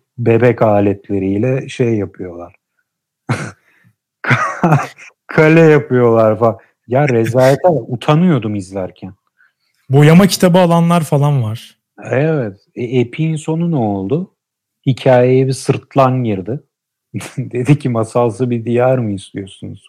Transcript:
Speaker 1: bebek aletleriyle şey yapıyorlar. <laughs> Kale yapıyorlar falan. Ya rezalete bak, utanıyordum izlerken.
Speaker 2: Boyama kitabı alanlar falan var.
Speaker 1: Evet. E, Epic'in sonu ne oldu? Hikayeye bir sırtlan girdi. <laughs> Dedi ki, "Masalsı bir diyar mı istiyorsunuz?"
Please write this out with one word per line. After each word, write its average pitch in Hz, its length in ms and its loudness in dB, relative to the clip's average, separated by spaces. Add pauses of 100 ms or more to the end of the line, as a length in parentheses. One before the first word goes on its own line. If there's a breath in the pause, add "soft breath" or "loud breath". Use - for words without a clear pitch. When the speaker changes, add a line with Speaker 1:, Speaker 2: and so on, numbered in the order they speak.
(180)
Speaker 1:
bebek 113 440 0
aletleriyle 101 1080 -2
şey 117 280 -2
yapıyorlar. 90 580 -12 (1700 soft breath)
<laughs> - 640 0 (400 loud breath)
Kale 160 340 4
yapıyorlar 120 800 4
falan. 113 180 0 (300 soft breath)
Ya 135 220 0
rezalete 127 540 2
bak, 156 260 0
utanıyordum 135 640 0
izlerken. 92 580 -10 (760)
Speaker 2:
Boyama 156 380 6
kitabı 180 320 2
alanlar 170 440 2
falan 143 400 0
var. 110 340 -10 (260)
Speaker 1:
Evet. 123 540 -2 (180)
E, 113 80 -8 (160)
Epic'in 156 360 -2
sonu 160 360 -4
ne 156 40 -2
oldu? 110 600 -4 (500)
Hikayeye 127 640 2
bir 131 60 -4
sırtlan 127 720 -2
girdi. 104 360 -6 (540)
<laughs> - 240 -14
Dedi 123 420 0
ki, 135 100 -4
"Masalsı 120 600 -2
bir 117 160 -4
diyar 123 320 0
mı 113 140 -4
istiyorsunuz?" 98 760 -14